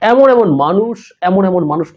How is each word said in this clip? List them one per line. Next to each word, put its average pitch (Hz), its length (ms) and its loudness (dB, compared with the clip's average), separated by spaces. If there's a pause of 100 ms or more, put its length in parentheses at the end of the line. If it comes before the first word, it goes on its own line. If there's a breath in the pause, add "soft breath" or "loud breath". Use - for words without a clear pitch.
এমন 254 300 2
এমন 214 260 2
মানুষ, 196 640 -4
এমন 185 240 0
এমন 180 200 -2
মানুষ 151 320 -6